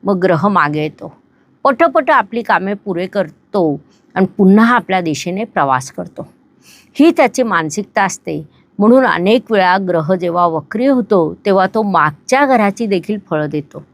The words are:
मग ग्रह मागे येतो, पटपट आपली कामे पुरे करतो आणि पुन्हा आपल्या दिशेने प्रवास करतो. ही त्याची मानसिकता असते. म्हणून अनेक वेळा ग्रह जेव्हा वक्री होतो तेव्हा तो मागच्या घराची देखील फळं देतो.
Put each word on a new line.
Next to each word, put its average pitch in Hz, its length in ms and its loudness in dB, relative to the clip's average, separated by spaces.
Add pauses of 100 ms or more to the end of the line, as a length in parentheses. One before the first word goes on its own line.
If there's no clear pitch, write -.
मग 196 200 -2
ग्रह 180 260 2
मागे 151 340 0
येतो, - 340 -10 (480)
पटपट 277 460 0
आपली 233 320 0
कामे 196 320 -2
पुरे 190 320 -6
करतो 165 760 -4 (340)
आणि 185 120 2
पुन्हा 214 480 4
आपल्या 185 260 -2
दिशेने 175 440 -6
प्रवास 135 480 -2
करतो. - 360 -14 (680)
ही 320 160 4
त्याची 269 320 0
मानसिकता 190 600 -2
असते. 160 440 -8 (300)
म्हणून 240 280 4
अनेक 190 460 0
वेळा 185 240 2 (120)
ग्रह 170 260 0
जेव्हा 175 320 -2
वक्री 170 400 -4
होतो 196 600 0
तेव्हा 190 200 2
तो 220 160 -2
मागच्या 190 640 0
घराची 220 400 0
देखील 202 320 -4 (120)
फळं 151 180 -2
देतो. 147 460 -10